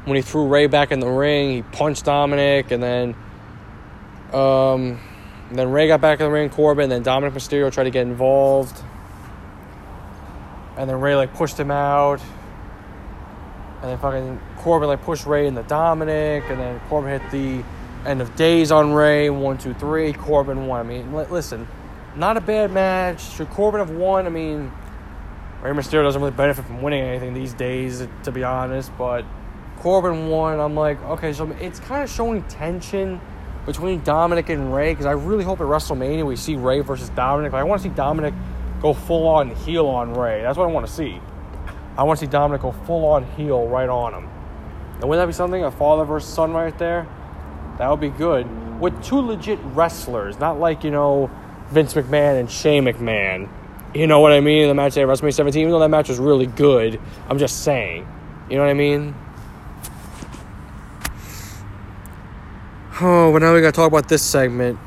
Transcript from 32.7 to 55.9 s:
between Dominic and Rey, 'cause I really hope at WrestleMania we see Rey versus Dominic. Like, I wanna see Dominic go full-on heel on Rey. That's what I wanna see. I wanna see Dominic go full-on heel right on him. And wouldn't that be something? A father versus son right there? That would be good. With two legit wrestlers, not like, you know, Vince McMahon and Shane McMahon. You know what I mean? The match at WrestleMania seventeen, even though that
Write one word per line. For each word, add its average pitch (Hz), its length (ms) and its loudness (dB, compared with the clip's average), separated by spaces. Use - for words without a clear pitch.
between 156 380 -4
Dominic 165 460 2
and 135 260 -2
Rey, 151 180 2
'cause 143 140 -4
I 143 60 2
really 175 320 0
hope 190 160 -2
at 139 80 -2
WrestleMania 147 580 0
we 131 80 -2
see 151 220 -4
Rey 131 240 2
versus 127 300 -6
Dominic. 139 420 0
Like, 131 80 -2
I 143 40 0
wanna 190 160 0
see 190 100 -6
Dominic 147 440 0
go 151 120 4
full-on 160 580 2
heel 160 360 0
on 123 280 -2
Rey. 117 280 0
That's 131 160 0
what 180 100 2
I 160 40 0
wanna 143 160 -2
see. 107 320 -6
I 131 60 0
wanna 151 140 4
see 151 100 -6
Dominic 143 360 2
go 127 100 -4
full-on 151 500 2
heel 131 320 0
right 127 200 0
on 120 260 -2
him. 90 140 -12
And 123 140 -4
wouldn't 165 140 2
that 180 40 4
be 170 60 -4
something? 180 300 -2
A 139 80 0
father 151 320 4
versus 147 260 -2
son 160 240 0
right 165 240 -2
there? 170 300 -2
That 123 100 0
would 147 120 2
be 147 100 -2
good. 135 380 0
With 175 200 -2
two 277 200 0
legit 214 400 -4
wrestlers, 123 680 -2
not 151 180 0
like, 160 240 0
you 151 80 -2
know, 143 400 2
Vince 147 240 4
McMahon 143 460 4
and 117 100 -4
Shane 147 340 2
McMahon. 104 640 0
You 156 120 2
know 151 140 10
what 151 120 12
I 143 80 10
mean? 151 280 6
The 139 60 4
match 143 220 2
at 139 100 4
WrestleMania 135 280 2
seventeen, 147 280 2
even 165 100 4
though 160 80 6
that 156 100 6